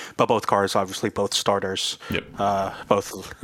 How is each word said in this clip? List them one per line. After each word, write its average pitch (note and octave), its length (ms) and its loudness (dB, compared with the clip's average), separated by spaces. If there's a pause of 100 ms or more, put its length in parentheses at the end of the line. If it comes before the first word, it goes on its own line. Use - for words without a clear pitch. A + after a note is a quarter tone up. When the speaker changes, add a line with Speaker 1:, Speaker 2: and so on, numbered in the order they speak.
(180)
Speaker 1:
but B2 80 4
both A2 200 2
Carrs, G2+ 300 4
obviously G2 320 -2
both G2+ 240 -2
starters, G2 640 0 (140)
Speaker 2:
Yep. - 140 -2 (140)
Speaker 1:
uh, G2 360 0 (140)
both, - 440 0 (120)